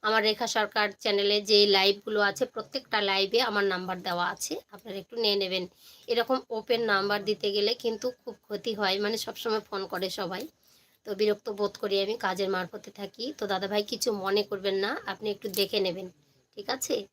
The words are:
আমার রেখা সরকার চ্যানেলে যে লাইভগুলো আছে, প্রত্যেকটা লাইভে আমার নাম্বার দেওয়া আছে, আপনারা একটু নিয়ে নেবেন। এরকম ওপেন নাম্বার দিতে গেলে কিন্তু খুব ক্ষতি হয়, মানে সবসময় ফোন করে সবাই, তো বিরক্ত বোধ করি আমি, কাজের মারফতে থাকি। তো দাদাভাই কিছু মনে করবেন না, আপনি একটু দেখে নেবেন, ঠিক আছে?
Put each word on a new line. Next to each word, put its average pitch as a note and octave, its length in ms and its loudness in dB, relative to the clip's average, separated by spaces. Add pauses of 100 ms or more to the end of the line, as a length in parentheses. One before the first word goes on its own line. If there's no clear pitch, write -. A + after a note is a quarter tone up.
আমার A3 200 4
রেখা G#3+ 240 2
সরকার G#3+ 400 2 (140)
চ্যানেলে G3+ 400 2
যে G#3 180 6 (160)
লাইভগুলো G3+ 460 2
আছে, G3+ 220 2 (100)
প্রত্যেকটা A3+ 480 -4
লাইভে G3 380 2 (100)
আমার G3+ 240 2
নাম্বার F3+ 240 -4 (100)
দেওয়া F3 260 0
আছে, - 200 -8 (180)
আপনারা G3+ 300 -12
একটু G#3 220 -16
নিয়ে G#3 200 4
নেবেন। F#3 200 -2 (440)
এরকম A#3 300 2 (200)
ওপেন A3+ 240 0 (100)
নাম্বার G3+ 280 2 (100)
দিতে G#3 260 0
গেলে G3+ 160 2 (120)
কিন্তু A3+ 240 -2 (120)
খুব A3 160 -12 (100)
ক্ষতি G#3 280 -6
হয়, G3 300 2
মানে G#3+ 220 0
সবসময় A3 440 -2
ফোন G3 120 -4 (100)
করে F#3 160 -2 (120)
সবাই, F#3+ 240 -6 (600)
তো - 40 -12 (100)
বিরক্ত G#3 280 2 (120)
বোধ G3+ 220 0
করি G3+ 220 0
আমি, G#3 120 -2 (100)
কাজের F#3+ 300 0
মারফতে F#3 440 -6
থাকি। G3+ 240 -10 (140)
তো - 140 -4
দাদাভাই G3 400 0
কিছু A#3+ 180 -2 (140)
মনে G3 260 2
করবেন G3 340 -2
না, G#3 80 0 (200)
আপনি G3+ 240 -6
একটু G#3+ 120 -10 (120)
দেখে G3+ 260 2
নেবেন, F#3 220 -4 (500)
ঠিক G#3 120 -12
আছে? C4 260 -2 (180)